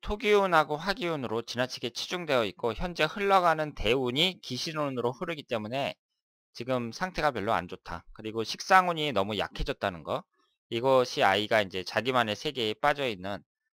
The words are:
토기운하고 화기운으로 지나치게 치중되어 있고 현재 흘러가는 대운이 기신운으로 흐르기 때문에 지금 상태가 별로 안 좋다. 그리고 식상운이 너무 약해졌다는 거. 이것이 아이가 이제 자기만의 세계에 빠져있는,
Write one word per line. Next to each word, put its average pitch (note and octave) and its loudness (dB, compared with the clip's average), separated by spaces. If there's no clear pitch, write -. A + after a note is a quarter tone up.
토기운하고 G3 4
화기운으로 D#3 -2
지나치게 B2 -4
치중되어 D3+ -2
있고 A2 -4
현재 F3 -2
흘러가는 E3+ 2
대운이 C3 2
기신운으로 C3 -4
흐르기 E3 -8
때문에 A#2 -4
지금 A#2+ -2
상태가 F3 -2
별로 A2 0
안 F2+ 0
좋다. F2 -12
그리고 A2 -6
식상운이 E3+ 2
너무 G2 0
약해졌다는 F2+ -4
거. G2 -4
이것이 B2+ 4
아이가 G#2 4
이제 F#2 -2
자기만의 A2+ 0
세계에 A#2 -4
빠져있는, A2 -2